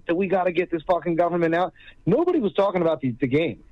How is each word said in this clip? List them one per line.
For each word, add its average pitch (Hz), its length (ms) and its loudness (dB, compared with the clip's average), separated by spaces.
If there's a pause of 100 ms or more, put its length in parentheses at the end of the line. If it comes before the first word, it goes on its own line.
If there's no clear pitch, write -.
(140)
we 190 140 -2
gotta 180 240 0
get 175 180 -2
this 170 140 -4
fucking 170 320 0
government 165 400 2
out." 175 180 0 (320)
Nobody 330 340 2
was 202 140 -2
talking 196 300 0
about 160 180 0
the, 123 180 -2
the 139 60 -2
game. 135 460 -2